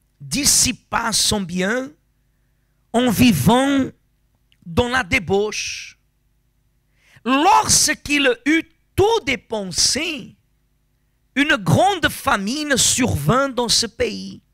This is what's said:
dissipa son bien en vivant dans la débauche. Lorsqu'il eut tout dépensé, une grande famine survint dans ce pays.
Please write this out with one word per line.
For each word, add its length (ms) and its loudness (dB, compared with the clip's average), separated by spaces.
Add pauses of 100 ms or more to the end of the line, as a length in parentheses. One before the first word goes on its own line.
(200)
dissipa 920 -2
son 300 -2
bien 500 -4 (1000)
en 200 2
vivant 760 4 (800)
dans 240 -2
la 140 0
débauche. 960 -4 (1200)
Lorsqu'il 1120 2 (120)
eut 160 0 (320)
tout 280 2
dépensé, 1120 -4 (1000)
une 220 2
grande 520 2
famine 680 -2
survint 720 0
dans 200 -4
ce 160 0
pays. 560 -8 (120)